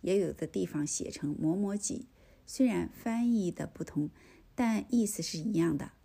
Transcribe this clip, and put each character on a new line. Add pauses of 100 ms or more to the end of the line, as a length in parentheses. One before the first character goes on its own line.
也
有
的
地
方
写
成
嬷
嬷
吉。 (400)
虽
然
翻
译
的
不
同， (460)
但
意
思
是
一
样
的。 (140)